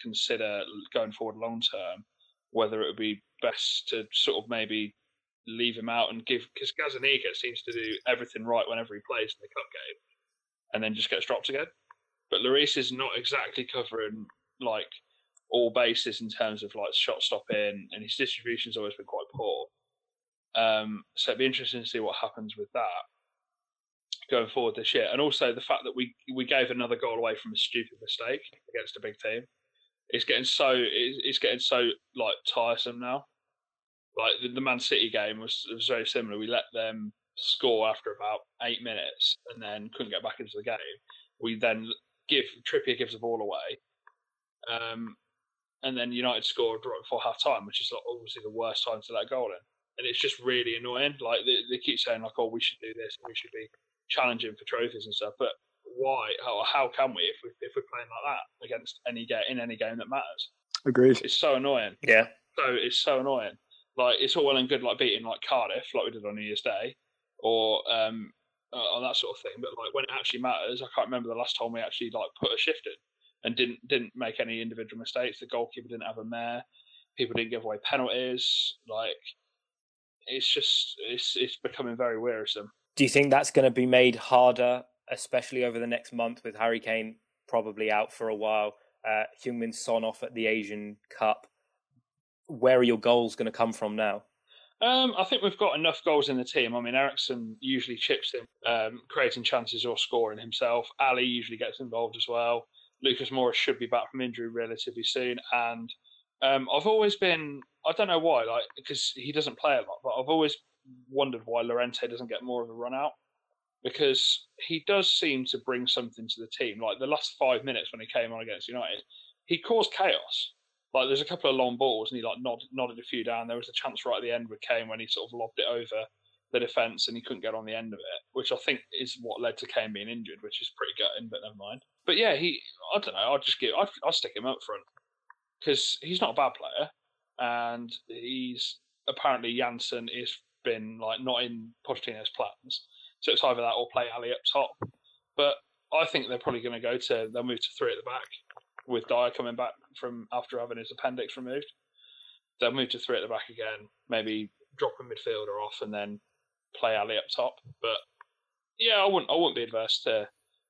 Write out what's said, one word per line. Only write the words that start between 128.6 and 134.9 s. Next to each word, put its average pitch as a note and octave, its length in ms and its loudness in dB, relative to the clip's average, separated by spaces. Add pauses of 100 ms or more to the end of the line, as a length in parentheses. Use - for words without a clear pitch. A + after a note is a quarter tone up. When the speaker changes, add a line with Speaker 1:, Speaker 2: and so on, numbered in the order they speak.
Speaker 1:
is B2 280 -6
what A2+ 220 -8
led A2+ 160 -2
to - 80 -8
Kane A2 260 -2
being G#2 160 -8
injured, A2+ 320 -10
which - 220 -8
is - 160 -8
pretty - 200 -6
gutting, A2+ 300 -2
but - 140 -10
never G#2+ 140 -14
mind. G#2 260 -14 (240)
But E3+ 100 2
yeah, G#3 200 4
he, D3+ 260 0 (320)
I - 60 4
don't - 120 -6
know, B2+ 220 2
I'd C#3+ 80 2
just - 180 0
give, A#2+ 180 2
I'd, G3+ 120 2 (120)
I'd E3 120 2
stick - 200 -2
him A2 120 -4
up C3 180 -2
front, G2+ 180 -10 (800)